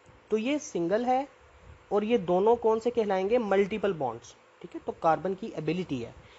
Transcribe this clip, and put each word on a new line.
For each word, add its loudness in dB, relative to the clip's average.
तो 0
ये 0
सिंगल -2
है 0
और 2
ये 2
दोनों 4
कौन 2
से -2
कहलाएंगे? 0
मल्टीपल 0
बॉन्ड्स। -6
ठीक -16
है, -12
तो -6
कार्बन 2
की -10
एबिलिटी -2
है -10